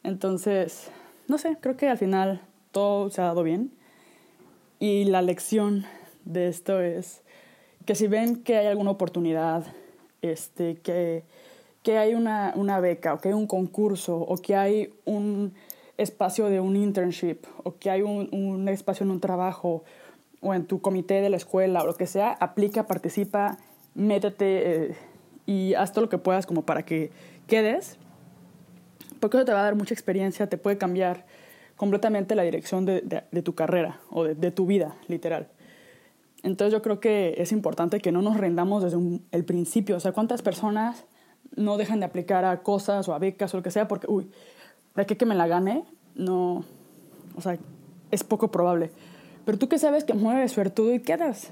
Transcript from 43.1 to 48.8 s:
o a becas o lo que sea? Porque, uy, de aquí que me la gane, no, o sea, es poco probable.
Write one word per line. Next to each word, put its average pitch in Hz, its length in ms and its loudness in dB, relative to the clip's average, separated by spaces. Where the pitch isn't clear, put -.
o 156 40 0
a 147 40 -4
becas 190 340 -2
o 190 60 -4
lo 180 40 -6
que 180 80 -4
sea? 208 180 0
Porque, 196 200 -4
uy, 190 220 0
de 202 60 0
aquí 208 140 0
que 240 100 2
me 220 80 2
la 170 120 4
gane, 190 380 0
no, 180 500 -2
o 175 60 -12
sea, 180 160 -4
es 202 140 -2
poco 214 260 0
probable. 175 400 2